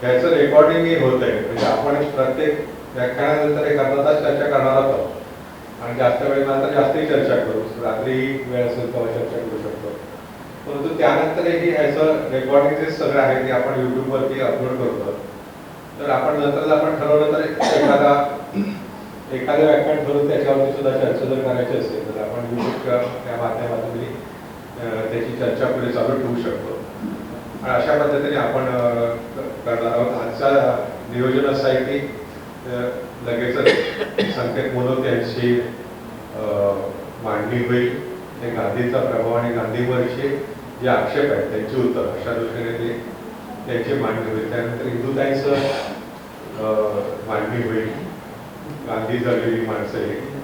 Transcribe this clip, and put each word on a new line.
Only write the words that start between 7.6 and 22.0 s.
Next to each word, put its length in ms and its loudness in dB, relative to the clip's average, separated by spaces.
रात्रीही 640 -2
वेळ 200 0
असेल 260 -4
तेव्हा 200 -2
चर्चा 240 -4
करू 200 -4
शकतो. 240 -6
परंतु 300 -4
त्यानंतरही 720 2
ह्याचं 640 2
रेकॉर्डिंग 540 4
जे 60 -2
सगळं 300 2
आहे 260 2
ते 40 0
आपण 220 2
YouTube-वरती 680 0
अपलोड 280 0
करतो. 500 -2
तर 100 -4
आपण 240 2
नंतर 340 2
जर 100 6
आपण 180 2
ठरवलं 380 4
तर 160 2
एखादा, 880 4
एखादं 340 4
व्याख्यान 400 4
ठरवून 240 2
त्याच्यावरती 420 4
सुद्धा 200 0
चर्चा 340 2
जर 160 0
करायची 360 0
असेल 380 -4